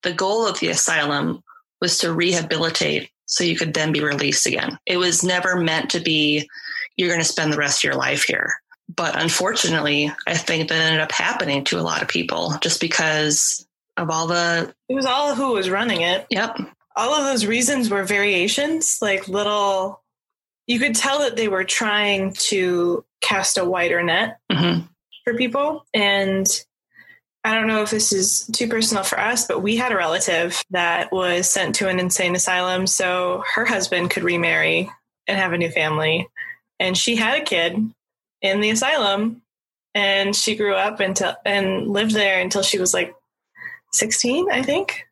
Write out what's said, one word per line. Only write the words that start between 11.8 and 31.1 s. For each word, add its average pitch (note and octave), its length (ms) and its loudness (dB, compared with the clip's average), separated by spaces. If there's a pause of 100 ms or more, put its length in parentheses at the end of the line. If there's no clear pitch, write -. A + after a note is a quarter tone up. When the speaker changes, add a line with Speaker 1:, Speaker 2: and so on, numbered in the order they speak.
Speaker 1:
a - 20 -2
lot E2 200 -2
of - 60 -6
people E2+ 520 -2
just - 200 -2
because D#3 840 0 (320)
of E3 140 -4
all D#3+ 160 0
the E3+ 480 0 (160)
Speaker 2:
It B3+ 40 0
was C4+ 120 0
all C#4 280 0
who B3+ 180 0
was F#3+ 180 0
running G3 320 0
it. F3+ 260 0
Speaker 1:
Yep. A3+ 300 -2 (380)
Speaker 2:
All A#3+ 180 0
of D4 100 2
those B3+ 220 0
reasons A#3+ 420 2
were G3+ 160 0
variations, G#3 960 0
like, G3 280 -2
little, G3+ 720 0 (640)
you A#3 140 0
could B3+ 160 0
tell C4+ 240 2
that A#3+ 160 0
they A3+ 120 0
were F#3+ 160 0
trying G3+ 680 0
to F3+ 680 0 (160)
cast G3 380 0
a F#3 60 0
wider F3 380 0
net F3+ 360 0 (140)
Speaker 1:
Mm-hmm. E3+ 340 2 (380)
Speaker 2:
for A#3+ 100 0
people. C#4 600 -2
And G3 520 2 (1000)
I A3 100 0
don't A3 140 2
know A3 140 2
if G#3 80 -2
this G#3+ 220 2
is F#3+ 400 0
too A#3 160 0
personal A3 360 0
for - 140 -2
us, A3+ 280 0
but F#3 160 -2
we G#3 140 0
had B3 160 0
a G#3 40 2
relative E3+ 720 0
that F3 420 0